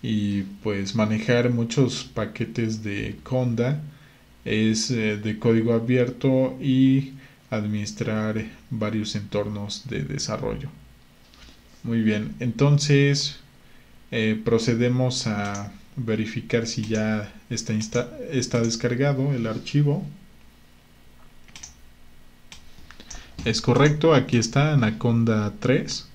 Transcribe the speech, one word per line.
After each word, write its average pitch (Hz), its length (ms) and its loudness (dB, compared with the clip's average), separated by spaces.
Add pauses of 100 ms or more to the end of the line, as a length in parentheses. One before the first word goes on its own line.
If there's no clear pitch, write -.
Y 101 400 0 (200)
pues 98 320 -4
manejar 113 540 2
muchos 117 560 0
paquetes 110 760 -4
de 104 400 -6
Conda, 127 580 0 (640)
es, 110 460 2
eh, 107 260 0
de 107 220 -4
código 117 340 4
abierto 127 880 2
y 131 520 4 (360)
administrar 107 960 -2 (240)
varios 107 460 -2
entornos 104 760 -4
de 113 140 -4
desarrollo. - 680 -6 (1120)
Muy 117 200 0
bien, 107 380 0
entonces, 143 960 4 (720)
eh, 110 340 0
procedemos 123 840 2
a 101 440 -4 (260)
verificar 110 680 -2
si - 160 -4
ya 107 500 -2 (160)
está 117 240 -4
insta-, 110 380 -2 (200)
está 120 300 0
descargado 127 720 0
el 117 140 -2
archivo. 143 600 0 (3500)
Es 113 160 -2
correcto, 147 500 4
aquí 127 240 4
está 139 380 2
Anaconda 113 840 2
tres - 560 0